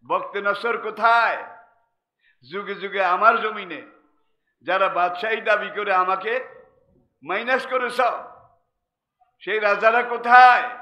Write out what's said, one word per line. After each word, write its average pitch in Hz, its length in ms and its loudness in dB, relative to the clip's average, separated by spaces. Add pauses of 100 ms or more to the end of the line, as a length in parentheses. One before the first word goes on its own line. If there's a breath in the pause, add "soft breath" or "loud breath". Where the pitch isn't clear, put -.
বক্তে 190 340 -4
নসর 202 360 -4
কোথায়? 214 640 0 (1080)
যুগে 196 240 -10
যুগে 190 280 -4
আমার 196 380 2
জমিনে 196 400 -8 (800)
যারা 185 280 0
বাদশাহী 196 520 -2
দাবি 208 280 -2
করে 202 240 -4
আমাকে 190 520 -2 (760)
মাইনাস 233 440 -4
করেছ, 254 340 -2 (1400)
সেই 208 200 -4
রাজারা 214 440 2
কোথায়? 240 680 6 (120)